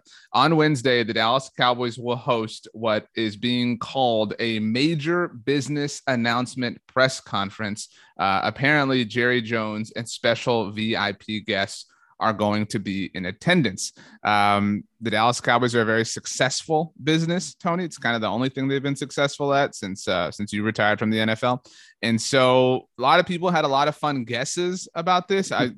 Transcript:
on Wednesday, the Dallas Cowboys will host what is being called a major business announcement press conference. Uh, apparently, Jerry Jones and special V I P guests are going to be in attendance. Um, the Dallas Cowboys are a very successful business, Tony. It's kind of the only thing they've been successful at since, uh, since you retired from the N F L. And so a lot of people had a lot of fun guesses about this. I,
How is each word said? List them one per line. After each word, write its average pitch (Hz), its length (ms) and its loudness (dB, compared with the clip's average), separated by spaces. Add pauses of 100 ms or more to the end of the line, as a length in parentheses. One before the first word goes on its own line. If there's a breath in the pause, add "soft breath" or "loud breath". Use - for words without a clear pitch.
(320 soft breath)
on 147 240 4
Wednesday, 131 480 4
the 107 120 -2
Dallas 117 420 0
Cowboys 123 400 0
will 120 180 -4
host 117 580 -4
what 107 420 -2
is 110 200 -2
being 120 440 -2
called 117 580 0
a 113 220 -2
major 151 680 0
business 139 760 -4
announcement 120 800 -2
press 131 340 2
conference. 101 680 -6 (300 soft breath)
Uh, 95 240 2
apparently, 135 600 2
Jerry 120 360 0
Jones 110 520 -4
and 113 140 -8
special 117 600 0
V 107 260 -4
I 101 180 -2
P 107 260 -8
guests 98 480 -4 (320 soft breath)
are 110 140 2
going 104 340 0
to - 100 -4
be 95 380 -6
in 90 100 -8
attendance. 113 680 0 (300 loud breath)
Um, 101 600 2 (180)
the 113 80 -4
Dallas 110 320 2
Cowboys 120 320 2
are 120 80 4
a 110 40 2
very 110 200 2
successful - 880 -2 (100)
business, 160 520 0
Tony. 180 280 -2
It's 160 140 -10
kind 120 180 -2
of 110 60 -2
the 107 60 0
only 117 220 0
thing 135 180 -4
they've 135 160 0
been 139 120 -2
successful 139 600 -2
at 139 180 2
since, 98 340 -10
uh, 87 220 0
since 104 240 -8
you 104 80 -2
retired 107 380 2
from 110 100 0
the 110 100 0
N 110 100 0
F 110 140 -2
L. 127 200 0 (400 soft breath)
And 113 180 2
so 127 680 4 (100)
a - 20 -6
lot 147 180 6
of 180 60 4
people 180 240 -2
had 160 160 2
a - 20 2
lot 139 200 2
of 147 80 -2
fun 143 280 -4
guesses 175 720 -4
about 180 360 0
this. 196 220 0
I, 120 260 0